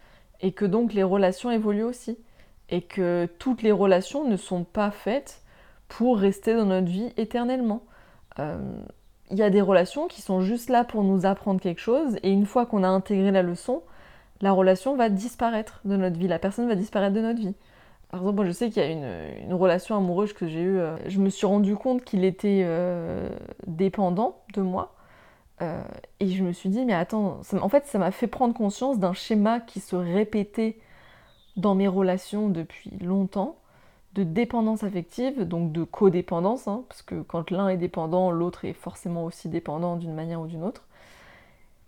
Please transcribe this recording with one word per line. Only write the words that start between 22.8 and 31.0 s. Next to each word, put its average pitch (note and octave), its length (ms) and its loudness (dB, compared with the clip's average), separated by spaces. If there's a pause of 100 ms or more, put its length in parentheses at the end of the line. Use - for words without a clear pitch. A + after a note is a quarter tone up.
dépendant F#3+ 680 0 (160)
de G3+ 80 -2
moi, F#3 340 -4 (640)
euh, E3 200 -6 (380)
et G3 80 0
je F#3+ 160 0
me F3+ 80 0
suis F#3+ 180 -4
dit, « A#3 160 0
Mais A#3 80 2
attends, F#3 500 0
ça G3 140 -4
m-, - 60 0
en G3 60 2
fait, C#4+ 160 4
ça - 140 -2
m'a F3+ 120 2
fait A3+ 160 -2
prendre A#3+ 260 0
conscience A3+ 460 0
d'un F3+ 140 2
schéma A3 480 2
qui - 180 -14
se - 160 -6
répétait G#3 840 0 (800)